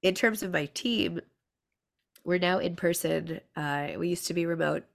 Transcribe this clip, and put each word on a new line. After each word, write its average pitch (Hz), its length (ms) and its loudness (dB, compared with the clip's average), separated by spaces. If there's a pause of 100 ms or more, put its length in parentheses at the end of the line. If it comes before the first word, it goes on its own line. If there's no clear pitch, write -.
in 185 120 4
terms 220 280 2
of 185 100 -4
my 151 140 0
team, 202 540 -2 (1040)
we're 180 140 2
now 180 200 2
in 175 160 0
person. 165 640 0 (140)
Uh, 147 420 -4
we 165 120 -2
used 175 180 -2
to - 80 -4
be 170 120 0
remote. 160 380 0 (100)